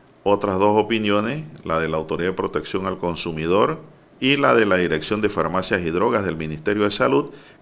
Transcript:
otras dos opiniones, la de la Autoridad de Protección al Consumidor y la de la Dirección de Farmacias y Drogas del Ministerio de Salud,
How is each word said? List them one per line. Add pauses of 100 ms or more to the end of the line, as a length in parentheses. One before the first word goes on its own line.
(240)
otras
dos
opiniones, (200)
la
de
la
Autoridad
de
Protección
al
Consumidor (380)
y
la
de
la
Dirección
de
Farmacias
y
Drogas
del
Ministerio
de
Salud, (340)